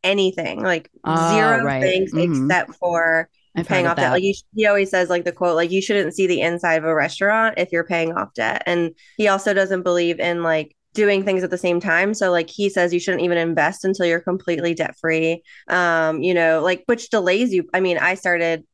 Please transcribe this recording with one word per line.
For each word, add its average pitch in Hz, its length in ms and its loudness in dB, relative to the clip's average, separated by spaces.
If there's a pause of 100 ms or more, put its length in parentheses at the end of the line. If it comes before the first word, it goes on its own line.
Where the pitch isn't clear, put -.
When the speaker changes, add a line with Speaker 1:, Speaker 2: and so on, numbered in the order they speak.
Speaker 1:
anything, 190 580 0
like, 175 260 -2 (160)
Speaker 2:
Oh, 165 300 2
Speaker 1:
zero - 300 2
Speaker 2:
right. 135 180 -2
Speaker 1:
things 185 300 0
Speaker 2:
Mm-hmm. 160 320 0
Speaker 1:
except 170 320 0
for 165 520 0 (280)
Speaker 2:
I've 175 100 -4
Speaker 1:
paying 180 200 2
Speaker 2:
heard 170 60 2
of - 0 -
Speaker 1:
off 170 40 -2
debt." - 80 0
Speaker 2:
that. - 80 2
Speaker 1:
Like, 180 100 0
he, 196 140 0 (180)
he 214 120 2
always 202 240 2
says, 180 200 0
like, 175 140 0
the 175 80 -4
quote, 175 240 0
like, 170 160 0
"You 190 100 0
shouldn't 190 320 -2
see 190 140 0
the 170 140 0
inside 170 340 0
of 156 80 -2
a 160 100 0
restaurant 208 640 0
if 185 140 -2
you're 170 120 0
paying 165 280 -2
off 190 220 -6
debt." 110 320 -2
And 170 260 -2 (240)
he 214 120 2
also 196 240 2
doesn't 190 300 0
believe 175 380 0
in, 170 220 -2
like, 160 340 -2 (160)
doing 202 320 2
things 190 200 0
at 175 60 -4
the 180 60 -4
same 175 240 0
time. 180 320 0
So, 196 180 0
like, 170 200 0
he 202 180 -2
says 175 240 0
you 175 80 0
shouldn't 180 220 -2
even 175 160 0
invest 165 460 -2
until 190 200 0
you're 170 160 0
completely 175 540 -4
debt 160 260 -6
free. 160 420 -2 (260)
Um, 165 540 0
you 180 120 0
know, 160 280 4
like, 180 240 0
which 233 220 -2
delays 202 460 0
you. 175 180 -2
I 185 80 0
mean, 180 160 0
I 180 200 0
started 170 580 -2